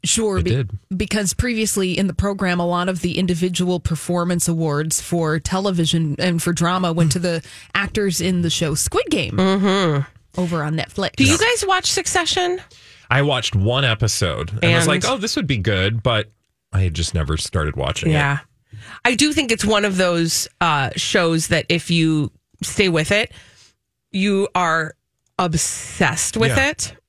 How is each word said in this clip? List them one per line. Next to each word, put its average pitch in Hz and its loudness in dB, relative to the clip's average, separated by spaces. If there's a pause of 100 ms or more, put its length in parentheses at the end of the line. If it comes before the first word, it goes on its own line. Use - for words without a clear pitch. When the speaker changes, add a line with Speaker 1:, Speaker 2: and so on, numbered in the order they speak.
Speaker 1:
Sure, 208 0
Speaker 2:
it 175 0
Speaker 1:
be- 180 0
Speaker 2:
did. 131 0 (260)
Speaker 1:
because 202 -2
previously 220 0
in 196 2
the 180 -2
program, 190 0
a 175 0
lot 175 0
of 185 -4
the 175 -2
individual 180 0
performance 175 -2
awards 160 0
for 160 0
television 165 0
and 175 0
for 175 0
drama 175 0
went 165 4
to 185 0
the 170 -2 (320)
actors 196 0
in 180 2
the 170 0
show 151 0
Squid - 0
Game 185 0
Speaker 3:
Mm-hmm. 185 0
Speaker 1:
over 170 -2
on 151 -2
Netflix. - -4
Speaker 3:
Do 269 6
you 269 6
Speaker 2:
Yeah. 339 2
Speaker 3:
guys 453 2
watch 370 0
Succession? 359 -2 (480)
Speaker 2:
I 135 2
watched 131 0
one 113 2
episode 95 -2 (100)
and 170 4
was 170 4
Speaker 3:
And 160 2
Speaker 2:
like, 160 0
"Oh, 262 0
this 214 -4
would 226 -2
be 131 -2
good," 101 0
but 110 0 (400)
I 98 2
had 87 0
just 82 -4
never 78 0
started 76 -4
watching 69 -2
it. - 4
Speaker 3:
Yeah. 143 0 (680)
I 247 4
do 294 2
think 269 0
it's 226 0
one 208 2
of 196 0
those, 170 0 (120)
uh, 147 2
shows 165 0
that 165 0
if 165 -2
you 160 2 (300)
stay - 0
with 156 2
it, 214 0 (800)
you 196 2
are 165 0 (600)
obsessed - -2
with 226 2
Speaker 2:
Yeah. 277 2
Speaker 3:
it. - -8 (160)